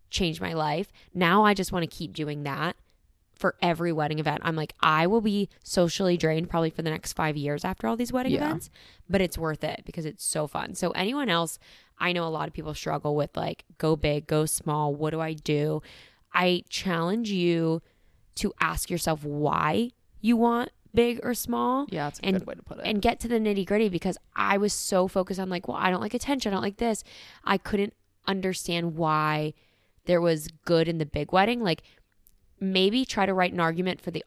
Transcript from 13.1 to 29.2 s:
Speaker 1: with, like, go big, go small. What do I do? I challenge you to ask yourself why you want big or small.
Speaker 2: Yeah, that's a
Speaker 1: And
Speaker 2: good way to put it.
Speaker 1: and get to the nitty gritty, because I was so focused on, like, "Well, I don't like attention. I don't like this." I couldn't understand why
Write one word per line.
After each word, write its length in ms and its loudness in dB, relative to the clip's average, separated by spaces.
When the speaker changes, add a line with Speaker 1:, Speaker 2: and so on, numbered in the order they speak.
Speaker 1:
with, 220 -2
like, 260 -4
go 180 2
big, 320 -2
go 180 2
small. 480 -2
What 180 -2
do 100 -4
I 120 -4
do? 480 0
I 360 2
challenge 640 0
you 500 2
to 260 -2
ask 280 0
yourself 360 -2
why 640 0
you 160 4
want 340 2
big 300 2
or 100 -2
small. 560 -2
Speaker 2:
Yeah, 160 -4
that's 140 -8
a 60 -8
Speaker 1:
And 140 2
Speaker 2:
good 80 -8
way 80 -10
to 80 -18
put 160 -14
it. 60 -10
Speaker 1:
and 160 0
get 200 2
to 60 -6
the 120 2
nitty 260 0
gritty, 240 2
because 280 -2
I 220 2
was 160 2
so 360 0
focused 300 -2
on, 100 -4
like, 180 -6
"Well, 100 -6
I 120 2
don't 120 0
like 120 -6
attention. 380 -2
I 40 0
don't 80 -2
like 140 -4
this." 260 -2
I 140 0
couldn't 360 -2
understand 680 -2
why 580 0